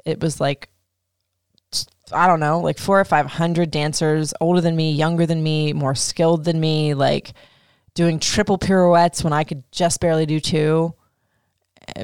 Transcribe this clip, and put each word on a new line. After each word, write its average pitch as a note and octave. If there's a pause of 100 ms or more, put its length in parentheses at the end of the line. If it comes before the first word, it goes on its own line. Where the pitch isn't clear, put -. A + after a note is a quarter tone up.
It D#3+
was, D#3
like, C#3+ (1400)
I F3
don't E3+
know, D#3
like, D#3+
four G3
or G3
five D3+
hundred E3+
dancers, D#3
older F3
than E3
me, D#3+
younger E3
than D#3+
me, D#3
more C#3
skilled E3
than D#3+
me, D#3
like, C#3 (640)
doing E3+
triple G#3
pirouettes F3
when D#3
I D3+
could D3
just E3+
barely D#3+
do D#3
two, D#3+ (1080)